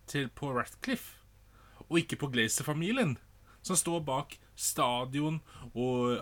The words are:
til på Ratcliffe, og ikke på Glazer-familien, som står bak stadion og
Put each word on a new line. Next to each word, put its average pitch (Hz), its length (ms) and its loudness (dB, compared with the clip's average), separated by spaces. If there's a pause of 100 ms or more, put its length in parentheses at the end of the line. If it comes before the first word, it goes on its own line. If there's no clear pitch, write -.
til 139 220 -2
på 139 260 -6
Ratcliffe, - 600 -4 (720)
og 165 100 2
ikke - 180 0
på 143 140 -4
Glazer-familien, 151 840 2 (440)
som 190 140 -2
står 170 300 2
bak 139 320 -2 (160)
stadion 139 880 0 (340)
og 123 460 2